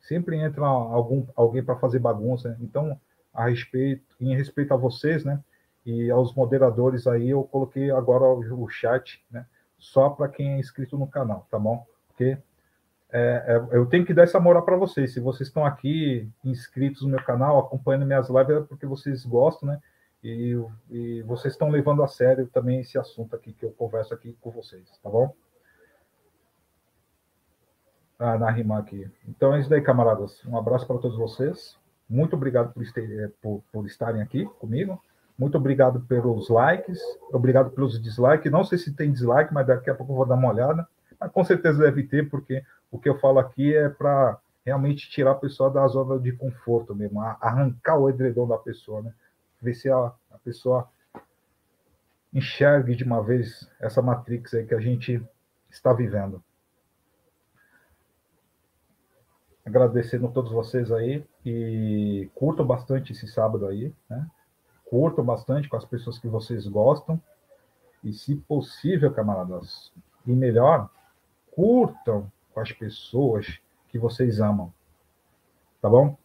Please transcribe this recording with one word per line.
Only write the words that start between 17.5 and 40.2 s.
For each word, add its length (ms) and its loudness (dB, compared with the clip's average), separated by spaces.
acompanhando 480 0
minhas 240 0
lives, 260 4
é 40 0
porque 260 -12
vocês 400 -8
gostam, 420 2
né? 140 -6
E, 340 -4
e 360 -10
vocês 280 -6
estão 160 0
levando 340 2
a 60 0
sério 380 2
também 340 0
esse 160 -10
assunto 400 -8
aqui 160 -16
que 140 -12
eu 60 -6
converso 420 -6
aqui 260 -18
com 100 -14
vocês, 520 -20
tá 80 -14
bom? 240 2
Ah, 200 0
na 120 0
rima 280 -2
aqui. 320 -12
Então 260 2
é 60 2
isso 80 -4
daí, 140 4
camaradas. 640 2
Um 100 -6
abraço 300 -2
pra 100 -2
todos 220 -4
vocês. 600 -6
Muito 280 0
obrigado 360 0
por 100 -10
este-, 380 -8
é, 80 -6
por, 280 -6
por 140 -8
estarem 380 -4
aqui 240 -6
comigo. 420 -6
Muito 220 -2
obrigado 440 4
pelos 460 0
likes, 520 2
obrigado 380 4
pelos 300 -2
dislikes. 520 2
Não 100 4
sei 160 -2
se 160 -6
tem 160 -2
dislike, 420 2
mas 140 0
daqui 240 2
a 60 0
pouco 160 -10
eu 40 -4
vou 80 2